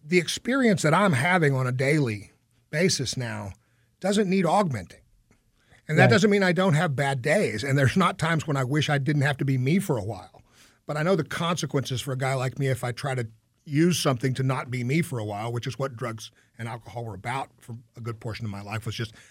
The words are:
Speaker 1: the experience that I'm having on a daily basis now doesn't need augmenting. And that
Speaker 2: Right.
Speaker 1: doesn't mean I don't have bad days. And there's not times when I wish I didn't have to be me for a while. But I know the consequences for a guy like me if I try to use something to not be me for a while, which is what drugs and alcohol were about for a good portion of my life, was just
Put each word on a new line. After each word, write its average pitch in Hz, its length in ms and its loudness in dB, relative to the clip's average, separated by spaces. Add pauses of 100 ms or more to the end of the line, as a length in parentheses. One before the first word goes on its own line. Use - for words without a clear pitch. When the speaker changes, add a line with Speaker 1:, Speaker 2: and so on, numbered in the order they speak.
Speaker 1:
the 160 140 2
experience 233 640 2
that 156 120 4
I'm 190 180 4
having 151 420 4
on 131 120 0
a 123 60 -2
daily 127 600 0 (380)
basis 151 460 0
now 107 360 -6 (480)
doesn't 196 280 2
need 185 180 2
augmenting. 151 540 0 (880)
And 151 100 2
that 180 60 8
Speaker 2:
Right. 196 60 8
Speaker 1:
doesn't 214 200 4
mean 202 120 4
I 185 100 4
don't 185 220 2
have 156 220 0
bad 139 260 -2
days. 135 400 0
And 139 160 0
there's 135 180 4
not 180 220 2
times 165 280 0
when 147 100 -2
I 135 80 0
wish 139 260 0
I 143 80 2
didn't 143 240 0
have 143 140 0
to - 80 -4
be 135 140 0
me 135 200 2
for 165 200 0
a 95 60 -4
while. - 380 -12 (440)
But 147 100 -6
I 151 60 -2
know 185 120 2
the 156 100 2
consequences 147 760 -4
for 139 120 -6
a 127 60 -4
guy 135 160 0
like 131 240 -2
me 139 100 0
if 131 140 -2
I 123 100 -4
try 135 220 -4
to 123 140 -4 (360)
use 160 340 2
something 135 360 0
to 135 100 -2
not 135 260 -2
be 123 140 -4
me 143 180 2
for 127 160 -6
a 107 60 -4
while, 107 280 -4
which 120 140 -6
is - 120 -8
what 135 180 -4
drugs 113 340 -8 (280)
and 117 100 -8
alcohol 117 360 -12
were 110 100 -10
about 120 360 -8 (100)
for 117 160 -14 (200)
a 123 40 -16
good 113 200 -8
portion 117 240 -8
of 107 60 -6
my 101 120 -10
life, 104 240 -8
was 107 80 -6
just - 180 -8 (180)